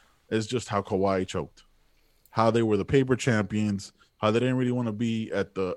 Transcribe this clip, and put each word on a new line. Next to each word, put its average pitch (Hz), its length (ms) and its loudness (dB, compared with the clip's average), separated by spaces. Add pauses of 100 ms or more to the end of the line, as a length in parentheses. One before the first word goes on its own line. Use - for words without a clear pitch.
(280)
it's 110 180 -2
just 113 220 -6
how 101 140 -2
Kawhi 95 440 0
choked, - 380 -8 (680)
how 113 220 4
they 117 100 4
were 110 140 2
the 95 80 0
paper 131 320 2
champions, 107 760 0 (260)
how 107 120 2
they 110 80 4
didn't 127 180 0
really 127 140 0
wanna 123 220 -2
be 113 400 -2
at 98 240 -2
the, 95 200 -2